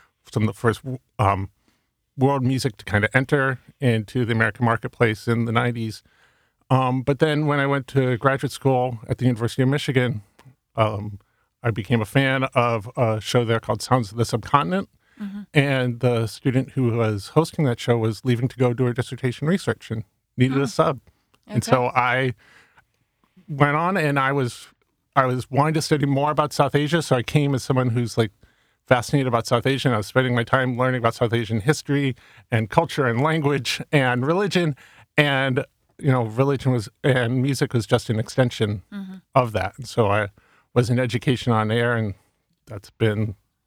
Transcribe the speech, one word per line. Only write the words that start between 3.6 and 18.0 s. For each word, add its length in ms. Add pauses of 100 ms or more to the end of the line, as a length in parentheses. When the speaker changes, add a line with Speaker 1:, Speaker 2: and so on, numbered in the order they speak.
Speaker 1:
into 440
the 80
American 320
marketplace 640
in 200
the 60
nineties. 500 (680)
Um, 320
but 160
then 280
when 140
I 60
went 220
to 280
graduate 360
school 460 (100)
at 100
the 80
University 360
of 60
Michigan, 540 (540)
um, 420 (440)
I 80
became 300
a 60
fan 380 (100)
of 420
a 240
show 240
there 160
called 220
Sounds 280
of 80
the 60
Subcontinent. 640 (320)
Speaker 2:
Mm-hmm. 220 (120)
Speaker 1:
And 460
the 260
student 440
who 220
was 360
hosting 380
that 120
show 180
was 280